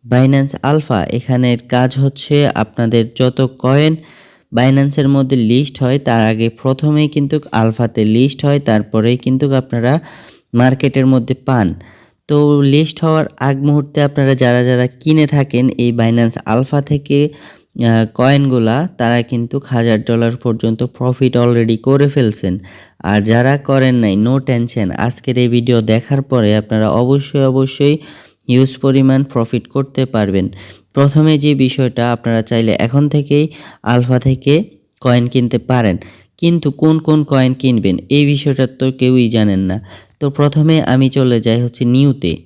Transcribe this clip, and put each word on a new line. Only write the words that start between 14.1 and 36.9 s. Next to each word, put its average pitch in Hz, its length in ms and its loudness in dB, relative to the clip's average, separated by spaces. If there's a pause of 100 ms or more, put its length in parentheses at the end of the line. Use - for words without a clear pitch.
যারা 123 300 2
যারা 123 220 2
কিনে 156 400 0
থাকেন 135 420 0
এই 120 240 -2
Binance 117 460 0
Alpha 131 440 -2
থেকে, 143 460 -2
আহ, 113 840 -4
কয়েনগুলা, 131 760 2 (100)
তারা 120 240 0
কিন্তু 120 420 -6
হাজার 117 380 0
ডলার 117 340 -2
পর্যন্ত 113 460 -4
প্রফিট 127 540 -2
already 117 400 2
করে 139 320 2
ফেলছেন। 104 500 -2 (400)
আর 101 240 0
যারা 123 360 2
করেন 131 360 0
নাই, 107 220 2
no 117 240 0
tension, 117 520 -4
আজকের 120 460 -4
এই 123 100 2
ভিডিও 120 320 0
দেখার 117 420 0
পরে 107 340 0
আপনারা 107 340 0
অবশ্যই, 135 540 0
অবশ্যই 135 520 0 (520)
হিউজ 131 280 2
পরিমাণ 135 480 2
প্রফিট 117 440 -4
করতে 135 360 -4
পারবেন। 98 440 -2 (440)
প্রথমে 151 460 2
যে 147 160 0
বিষয়টা, 127 580 -2
আপনারা 117 300 -2
চাইলে 113 300 -2
এখন 139 360 0
থেকেই 147 400 0 (340)
আলফা 123 360 0
থেকে 139 460 0 (360)
কয়েন 123 260 2
কিনতে 120 320 -2
পারেন, 113 380 0 (420)
কিন্তু 165 320 0
কোন 156 280 0